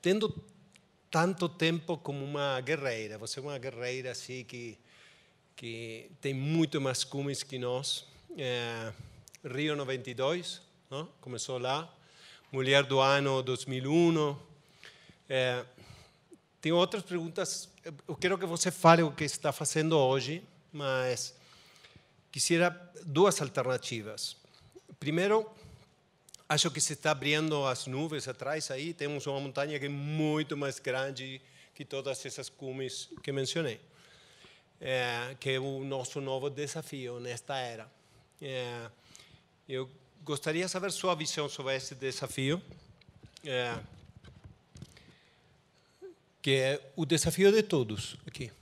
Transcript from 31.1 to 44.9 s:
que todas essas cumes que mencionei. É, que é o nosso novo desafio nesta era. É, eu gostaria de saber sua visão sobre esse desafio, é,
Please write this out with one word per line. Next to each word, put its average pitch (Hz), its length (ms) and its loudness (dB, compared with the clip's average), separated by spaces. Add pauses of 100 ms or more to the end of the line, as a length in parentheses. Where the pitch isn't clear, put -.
que 147 100 -14
todas 135 420 -6
essas 127 220 -10
cumes 131 600 -8 (140)
que - 80 -6
mencionei. 135 500 -2 (1000)
É, 123 580 -2
que 139 120 -2
é 131 100 2
o 135 240 -4
nosso 135 360 -4
novo 135 300 -2
desafio 135 680 -8
nesta 123 360 -6
era. 120 320 -6 (540)
É, 120 480 -6 (800)
eu 131 180 -4 (380)
gostaria 156 400 -2
de 185 60 -4
saber 185 200 -2
sua 185 240 0
visão 156 320 -2
sobre 135 300 -2
esse 127 180 -8
desafio, 135 640 -2 (840)
é, 123 300 -2 (2750)